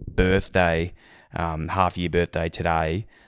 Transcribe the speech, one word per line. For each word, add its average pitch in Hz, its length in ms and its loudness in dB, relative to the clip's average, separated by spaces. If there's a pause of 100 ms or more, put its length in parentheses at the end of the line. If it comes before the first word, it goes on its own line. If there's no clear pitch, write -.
birthday, 90 880 2 (420)
um, 80 360 -4
half-year 90 400 0
birthday 82 400 0
today, 82 580 -2 (200)